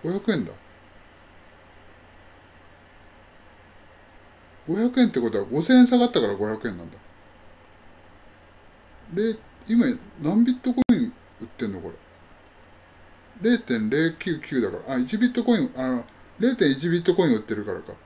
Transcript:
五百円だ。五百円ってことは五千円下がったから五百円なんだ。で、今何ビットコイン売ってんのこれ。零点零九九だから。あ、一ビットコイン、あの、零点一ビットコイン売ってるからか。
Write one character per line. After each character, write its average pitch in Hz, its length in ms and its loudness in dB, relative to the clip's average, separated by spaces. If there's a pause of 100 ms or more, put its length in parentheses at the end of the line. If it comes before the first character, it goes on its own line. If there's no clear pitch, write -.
五 165 80 -6
百 202 200 -4
円 147 120 -2
だ。 82 80 -12 (4000)
五 165 80 -4
百 247 240 0
円 240 100 6
っ - 20 -8
て 123 100 -2
こ 117 80 0
と 107 80 -2
は 101 80 -2
五 139 160 -4
千 254 160 4
円 247 100 10
下 247 120 4
が 240 60 4
っ 240 60 -2
た 196 80 2
か 113 80 2
ら 101 80 -2
五 104 120 -2
百 110 200 -6
円 95 100 -6
な 85 60 -14
ん 82 60 -16
だ。 - 80 -20 (2250)
で、 214 240 -2 (300)
今 226 180 4 (360)
何 196 220 2
ビ 247 100 2
ッ 254 60 -4
ト 254 140 -2
コ 254 80 0 (100)
イ 220 40 8
ン 131 180 -2 (280)
売 - 20 -12
っ 117 40 -16
て - 200 -8
ん 101 60 -6
の 92 60 -10
こ 85 120 -12 (1500)
れ。 220 100 2
零 247 80 2
点 113 300 -4
零 160 300 0
九 170 200 -6
九 131 220 -4
だ 98 100 -2
か - 60 -8 (100)
ら。 135 80 -6
あ、 - 20 0
一 127 200 -2
ビ 240 120 2
ッ - 20 -6
ト 240 120 -4
コ 240 120 4
イ 170 80 0
ン、 247 120 -4
あ 131 120 -6
の、 127 160 -4 (360)
零 240 160 0
点 160 160 2
一 143 180 -4
ビ 170 100 2
ッ 170 40 -8
ト 175 120 2
コ 180 100 2
イ 143 60 2
ン 117 40 4
売 107 40 -2
っ - 20 -10
て 110 140 -6
る 101 100 -8
か 98 80 -6
ら 85 80 -8
か。 - 120 -16 (120)